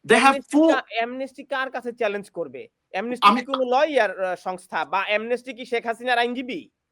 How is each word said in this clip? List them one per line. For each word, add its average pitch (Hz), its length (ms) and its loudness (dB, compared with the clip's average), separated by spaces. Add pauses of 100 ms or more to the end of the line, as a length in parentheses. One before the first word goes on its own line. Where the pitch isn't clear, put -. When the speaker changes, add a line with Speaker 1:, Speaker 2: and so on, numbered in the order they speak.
Speaker 1:
They 214 80 6
have 247 60 6
Speaker 2:
অ্যামনেস্টি 277 360 4
Speaker 1:
full 311 160 6
Speaker 2:
কা-, 269 160 0
অ্যামনেস্টি 247 560 -6
কার 262 260 -6
কাছে 247 220 -8
চ্যালেঞ্জ 202 380 -4
করবে? 135 380 -10 (220)
অ্যামনেস্টি 208 380 2
Speaker 1:
আমি 240 120 4
Speaker 2:
কি 247 60 -12
কোনো 262 180 -2
লয়ার, 247 600 2
আ, 180 120 -4
সংস্থা 180 480 -6
বা 180 220 -2
অ্যামনেস্টি 233 460 -4
কি 240 120 -14
শেখ 233 220 -4
হাসিনার 233 320 -2
আইনজীবী? 240 500 -4 (240)